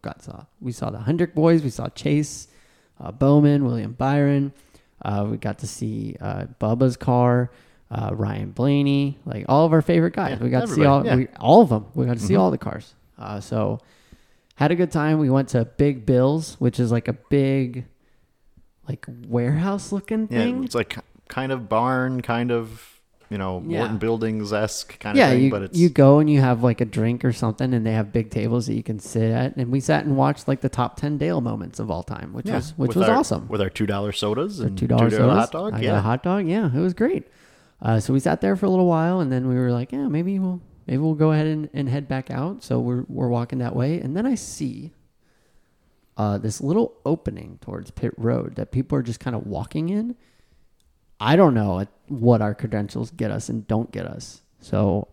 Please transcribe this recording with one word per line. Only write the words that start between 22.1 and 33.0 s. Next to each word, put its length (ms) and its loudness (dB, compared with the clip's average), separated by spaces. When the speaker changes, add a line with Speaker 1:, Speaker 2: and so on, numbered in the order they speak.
Speaker 2:
kind 300 -2
of, 480 -6
you 80 -6
know, 280 -4
Speaker 1:
Yeah. 140 -4
Speaker 2:
Morton 200 -2
Buildings-esque 1000 -4
kind 160 -4
of 20 4
Speaker 1:
Yeah, 120 8
Speaker 2:
thing, 160 4
Speaker 1:
you, 60 4
Speaker 2:
but 100 -2
it's 160 -6
Speaker 1:
you 100 6
go 320 8
and 100 4
you 120 6
have, 200 2
like, 200 2
a 40 -2
drink 380 -2
or 80 2
something, 420 -2
and 120 0
they 80 0
have 180 -2
big 200 -2
tables 360 -2
that 60 -2
you 100 -4
can 160 -6
sit 320 0
at. 240 -2
And 160 -4
we 80 2
sat 240 0
and 140 0
watched, 320 0
like, 100 0
the 80 -2
top 300 -4
ten 200 -4
Dale 220 -2
moments 400 -6
of 100 -6
all 140 -6
time, 300 -12
which 140 -8
Speaker 2:
Yeah, 80 -4
Speaker 1:
was, 220 -6
which 120 0
Speaker 2:
with 80 -2
Speaker 1:
was 120 4